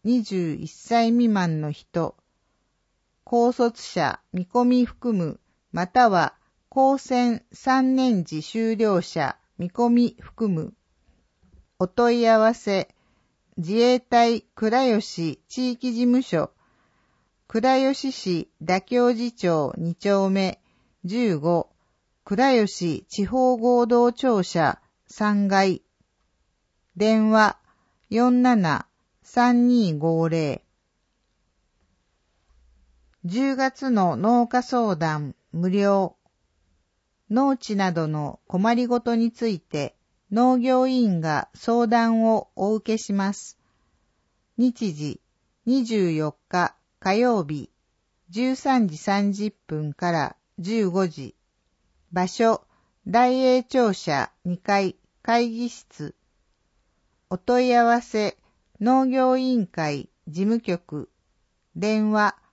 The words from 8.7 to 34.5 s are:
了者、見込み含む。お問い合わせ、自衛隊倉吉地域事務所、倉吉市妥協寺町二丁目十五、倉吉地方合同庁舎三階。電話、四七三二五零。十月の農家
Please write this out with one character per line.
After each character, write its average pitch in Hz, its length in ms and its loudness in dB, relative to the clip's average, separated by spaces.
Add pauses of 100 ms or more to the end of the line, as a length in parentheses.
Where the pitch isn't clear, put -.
了 202 260 2
者、 - 340 -6 (220)
見 180 120 -8
込 240 180 0
み 240 320 2
含 - 280 -6
む。 160 260 -4 (1040)
お 180 100 -2
問 240 320 2
い 233 80 2
合 226 100 6
わ 220 160 4
せ、 - 400 -4 (640)
自 175 220 -4
衛 247 220 4
隊 233 420 2 (120)
倉 233 420 0
吉 165 520 -6
地 254 240 -4
域 247 200 -6
事 226 100 -2
務 247 200 2
所、 160 300 -2 (960)
倉 262 440 2
吉 269 200 -6
市 - 360 -6 (140)
妥 180 220 -2
協 247 280 2
寺 233 200 -4
町 160 440 -2
二 170 200 -6
丁 196 340 0
目 190 320 -2 (420)
十 202 320 -2
五、 165 340 -2 (540)
倉 233 420 2
吉 170 420 -4
地 202 180 -4
方 254 300 2
合 240 300 2
同 240 260 4
庁 233 300 0
舎 156 380 0 (260)
三 208 400 -2
階。 196 360 2 (1120)
電 214 320 2
話、 214 300 2 (500)
四 247 340 2
七 208 440 2 (360)
三 240 460 2
二 226 300 2
五 165 320 0
零。 156 320 -2 (2750)
十 262 280 -2
月 262 360 -4
の 185 260 2
農 233 300 2
家 247 160 -2